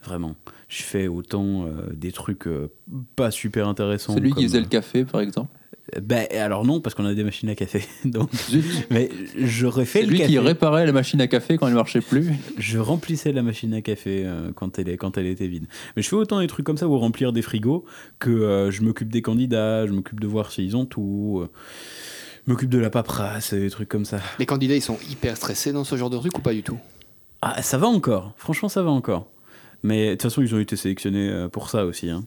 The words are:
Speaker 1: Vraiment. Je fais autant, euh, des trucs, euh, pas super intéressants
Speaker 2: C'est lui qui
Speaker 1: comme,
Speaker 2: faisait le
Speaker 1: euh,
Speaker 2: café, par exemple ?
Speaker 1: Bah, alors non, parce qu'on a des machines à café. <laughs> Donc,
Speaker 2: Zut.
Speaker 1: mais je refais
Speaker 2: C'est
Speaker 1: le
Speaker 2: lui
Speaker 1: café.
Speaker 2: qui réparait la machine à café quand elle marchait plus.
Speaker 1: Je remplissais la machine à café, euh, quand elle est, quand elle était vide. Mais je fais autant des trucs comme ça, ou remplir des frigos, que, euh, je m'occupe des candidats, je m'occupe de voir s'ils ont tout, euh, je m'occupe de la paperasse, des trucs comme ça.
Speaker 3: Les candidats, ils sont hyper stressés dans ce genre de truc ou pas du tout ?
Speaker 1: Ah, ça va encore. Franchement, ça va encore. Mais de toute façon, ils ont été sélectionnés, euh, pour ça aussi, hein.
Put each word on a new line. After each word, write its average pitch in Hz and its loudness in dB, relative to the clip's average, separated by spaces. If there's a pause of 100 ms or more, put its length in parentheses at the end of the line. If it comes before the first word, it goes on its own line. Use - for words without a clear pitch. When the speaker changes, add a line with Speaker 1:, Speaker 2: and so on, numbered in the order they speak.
Speaker 1:
Vraiment. 85 -6 (320)
Je - -10
fais 95 -2
autant, 95 -2
euh, 78 -6
des 82 -8
trucs, - -6
euh, 76 -4 (460)
pas 120 2
super 104 -2
intéressants 104 0
Speaker 2:
C'est - 4
lui 135 4
qui 139 0
Speaker 1:
comme, 135 4
Speaker 2:
faisait 117 4
le 110 0
Speaker 1:
euh, - -8
Speaker 2:
café, 120 0
par 107 -2
exemple ? 101 -2 (540)
Speaker 1:
Bah, 110 0 (180)
alors 107 0
non, 151 4
parce 123 -6
qu'on 104 -2
a 101 0
des 107 0
machines 104 -4
à 104 -2
café. 101 -2 (120)
<laughs> - -8
Donc, 113 0 (160)
Speaker 2:
Zut. 151 4 (260)
Speaker 1:
mais 123 2 (280)
je 120 2
refais 123 2
Speaker 2:
C'est 220 4
Speaker 1:
le 208 4
Speaker 2:
lui 175 6
Speaker 1:
café. 151 4
Speaker 2:
qui 139 6
réparait 156 4
la 151 4
machine 135 4
à 123 4
café 131 2
quand 143 2
elle 123 4
marchait 117 4
plus. 156 2 (260)
Speaker 1:
Je 110 -2
remplissais 151 0
la 131 2
machine 113 -2
à 110 -2
café, 98 -2
euh, 85 -4
quand 95 -6
elle 90 -2
est, 90 -4
quand 95 -4
elle 92 0
était 95 -4
vide. 85 -6 (300)
Mais 107 0
je - -2
fais 185 0
autant 208 2
des 175 2
trucs 160 -4
comme 151 0
ça, 175 -2
ou 143 4
remplir 117 2
des 117 2
frigos, 120 0 (340)
que, 127 0
euh, 101 4
je 98 -2
m'occupe 110 0
des 113 0
candidats, 113 2
je 104 0
m'occupe 98 -4
de 107 -4
voir 104 -2
s'ils 98 -2
ont 131 0
tout, 101 -2
euh, 90 -8 (1000)
je 127 4
m'occupe 127 0
de 123 4
la 110 2
paperasse, 107 -2
des 98 0
trucs 104 -10
comme 104 -2
ça. 101 -4 (200)
Speaker 3:
Les 127 2
candidats, 135 2
ils 143 2
sont 113 -4 (140)
hyper 127 -4
stressés - -4
dans 143 -2
ce 135 -4
genre 123 0
de 123 -2
truc 156 -2
ou 143 -6
pas 127 2
du 107 -4
tout ? 117 -6 (640)
Speaker 1:
Ah, - -2
ça - 0
va 175 4
encore. 113 2
Franchement, 160 -2
ça 196 0
va 170 4
encore. 117 0 (540)
Mais 107 4
de - 2
toute 92 -2
façon, 123 2
ils 113 2
ont 110 4
été 107 0
sélectionnés, 98 0
euh, 90 -2
pour - -10
ça 107 2
aussi, 85 -4
hein. 87 -4